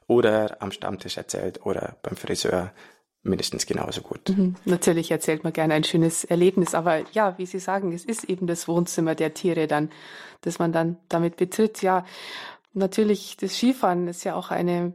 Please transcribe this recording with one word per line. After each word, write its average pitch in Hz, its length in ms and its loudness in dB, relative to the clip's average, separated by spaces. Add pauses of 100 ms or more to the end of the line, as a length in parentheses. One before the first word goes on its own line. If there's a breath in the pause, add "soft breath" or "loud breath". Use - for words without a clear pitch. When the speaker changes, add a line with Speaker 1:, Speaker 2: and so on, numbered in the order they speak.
Speaker 1:
oder 107 540 4
am 101 120 -6
Stammtisch - 440 -8
erzählt - 480 -6
oder - 380 -4
beim - 140 -6
Friseur - 560 -2 (500 loud breath)
mindestens - 440 -2
genauso - 360 -4
gut. - 260 -8
Speaker 2:
Mhm. 185 360 2
Natürlich 170 460 2
erzählt 156 340 0
man 160 80 -2
gerne 156 220 2
ein 156 100 4
schönes 165 400 2
Erlebnis, 175 500 4
aber 165 380 2
ja, 202 260 2
wie 180 80 -6
Sie 185 120 -6
sagen, 190 340 -2
es 175 120 -10
ist 226 200 -6
eben 185 220 -2
das 170 220 -2
Wohnzimmer 170 460 2
der 156 200 0
Tiere 165 320 0
dann, 151 240 0 (500 loud breath)
das 170 180 -4
man 170 140 2
dann 165 240 2 (120)
damit 170 280 0
betritt. 214 460 0
Ja, 185 220 2 (720 loud breath)
natürlich, 196 600 0
das 190 180 -4
Skifahren 196 500 2
ist 175 180 -8
ja 170 120 -2
auch 180 140 -6
eine 175 440 0